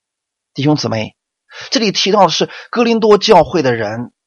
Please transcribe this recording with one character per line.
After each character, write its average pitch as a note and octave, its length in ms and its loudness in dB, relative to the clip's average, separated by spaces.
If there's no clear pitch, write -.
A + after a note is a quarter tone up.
弟 C#3 80 -6
兄 D3+ 120 2
姊 A#2+ 140 -6
妹， A2 260 -6
这 - 100 -4
里 G#3 120 0
提 - 200 -2
到 G3+ 120 4
的 E3+ 60 4
是 D#3 200 -4
哥 A#3+ 120 0
林 A#3 160 0
多 G#3 200 4
教 G3 240 4
会 E3 180 -2
的 B2+ 140 0
人， A2+ 380 -8